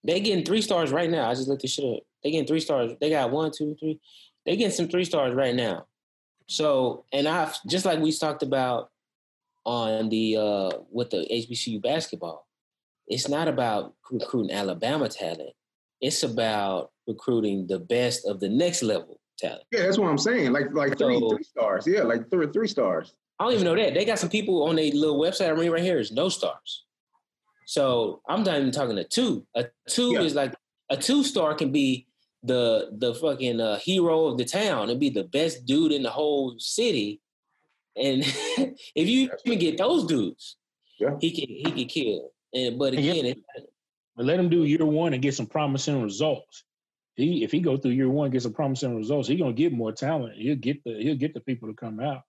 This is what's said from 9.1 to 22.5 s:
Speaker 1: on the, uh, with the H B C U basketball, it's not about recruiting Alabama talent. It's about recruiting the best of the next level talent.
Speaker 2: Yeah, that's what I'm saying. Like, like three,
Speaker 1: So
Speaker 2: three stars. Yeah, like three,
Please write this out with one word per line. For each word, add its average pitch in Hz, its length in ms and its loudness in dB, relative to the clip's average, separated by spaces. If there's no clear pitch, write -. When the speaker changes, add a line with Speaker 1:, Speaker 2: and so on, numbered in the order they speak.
Speaker 1:
on 110 420 0
the, 110 280 2
uh, 101 340 0
with 120 200 -4
the 90 220 -2
H 117 160 -4
B 120 60 -8
C 117 180 -4
U 107 80 -4
basketball, 95 680 -4
it's 127 220 -4
not 156 200 0
about 120 460 -2
recruiting 113 440 -2
Alabama 104 540 -2
talent. 80 420 -8
It's - 220 0
about 107 680 -2
recruiting 107 600 0
the 92 120 -2
best 117 480 0
of 98 120 -4
the 98 100 -2
next 160 340 0
level 107 360 -2
talent. - 340 -8
Speaker 2:
Yeah, 214 100 0
that's 196 160 2
what 196 100 2
I'm 147 100 2
saying. 180 340 2
Like, 139 220 0
like 143 240 2
three, 123 200 4
Speaker 1:
So 113 120 2
Speaker 2:
three 107 140 0
stars. 104 420 -2
Yeah, 190 160 4
like 117 280 0
three, 170 220 2